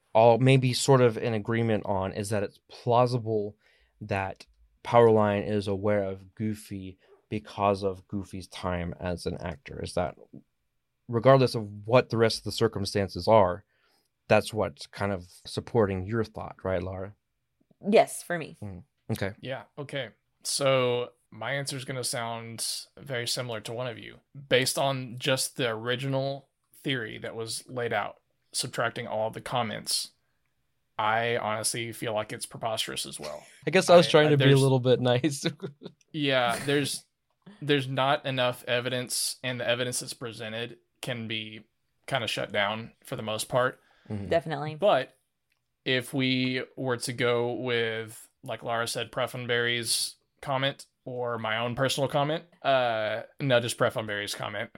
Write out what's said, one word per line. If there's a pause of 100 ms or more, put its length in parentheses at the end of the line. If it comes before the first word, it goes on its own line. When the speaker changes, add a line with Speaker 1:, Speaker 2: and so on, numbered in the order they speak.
(120)
Speaker 1:
all
maybe
sort
of
in
agreement
on
is
that
it's (100)
plausible (440)
that (380)
Powerline
is
aware
of
Goofy (320)
because
of
Goofy's
time
as
an
actor.
Is
that, (920)
regardless
of (160)
what
the
rest
of
the
circumstances
are, (640)
that's
what's
kind
of (180)
supporting
your
thought,
right,
Laura? (720)
Speaker 2:
Yes,
for
me.
Speaker 1:
Mm, (300)
okay.
Speaker 3:
Yeah, (160)
okay. (340)
So (200)
my
answer
is
gonna
sound (320)
very
similar
to
one
of
you. (300)
Based
on
just
the
original (360)
theory
that
was
laid
out, (320)
subtracting
all
the
comments, (840)
I
honestly
feel
like
it's
preposterous
as
well. (240)
Speaker 1:
I
guess
I
was
Speaker 3:
I,
Speaker 1:
trying
Speaker 3:
uh,
Speaker 1:
to
be
a
Speaker 3:
there's
Speaker 1:
little
bit
nice.
<laughs>
Speaker 3:
Yeah,
there's, (580)
there's
not
enough
evidence,
and
the
evidence
that's
presented (260)
can
be (440)
kinda
shut
down (120)
for
the
most
part. (280)
Speaker 1:
Mm-hmm.
Speaker 2:
Definitely.
Speaker 3:
But (680)
if
we (140)
were
to
go
with, (160)
like
Laura
said,
Prefenberry's (260)
comment (180)
or
my
own
personal
comment, (180)
uh, (180)
no,
just
Prefenberry's
comment.